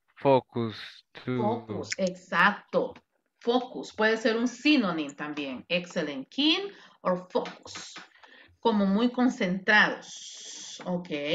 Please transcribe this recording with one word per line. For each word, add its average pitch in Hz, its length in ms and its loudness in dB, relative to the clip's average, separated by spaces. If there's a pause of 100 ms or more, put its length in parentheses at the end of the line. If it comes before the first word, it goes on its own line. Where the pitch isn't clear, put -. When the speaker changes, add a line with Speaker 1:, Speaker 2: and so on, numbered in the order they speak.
(160)
Speaker 1:
focus 120 600 2 (500)
to 127 120 -2
Speaker 2:
Focus, 123 600 -2
exacto. 185 960 0 (480)
Focus, - 520 -2
puede 220 240 2
ser 226 200 2
un 240 100 2
sinónimo 185 680 2
también. 143 540 -8
Excellent, 175 600 -4
keen 349 420 0 (300)
or 180 280 -2
focus. - 640 -8 (680)
Como 214 240 4
muy 220 260 2
concentrados. - 1700 0
Ok, 175 240 -4 (260)